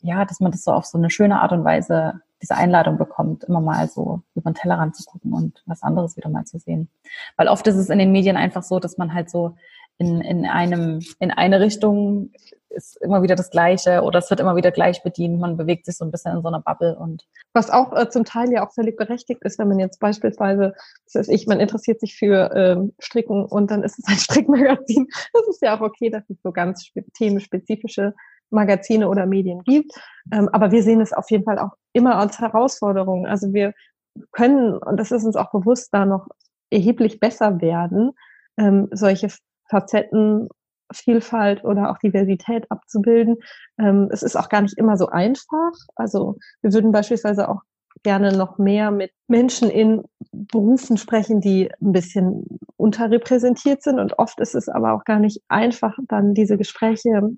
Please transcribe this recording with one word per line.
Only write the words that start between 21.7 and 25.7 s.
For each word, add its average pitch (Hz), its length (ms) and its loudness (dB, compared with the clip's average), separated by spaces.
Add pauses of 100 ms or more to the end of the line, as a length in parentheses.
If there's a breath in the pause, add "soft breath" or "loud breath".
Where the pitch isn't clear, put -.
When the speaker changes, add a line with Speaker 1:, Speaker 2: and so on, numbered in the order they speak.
Speaker 2:
sich - 160 -10
für, 196 400 2
ähm, 185 440 2
Stricken 214 440 -4
und 202 280 -2
dann 208 120 -2
ist - 160 -8
es - 60 -14
ein 202 120 2
<laughs> - 0 -
Strickmagazin. 269 920 2 (260 loud breath)
Das 453 140 4
ist 392 140 -4
ja 214 140 2